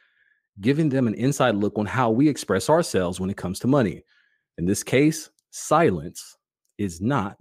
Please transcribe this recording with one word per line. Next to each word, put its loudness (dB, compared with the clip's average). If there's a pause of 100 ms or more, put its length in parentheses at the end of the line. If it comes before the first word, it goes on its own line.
(600)
giving 2
them 2
an 0
inside 0
look -2
on -2
how 0
we 4
express -2
ourselves 0
when -2
it -6
comes -8
to -2
money. 2 (560)
In -2
this 0
case, 0 (200)
silence -2 (420)
is -6
not -4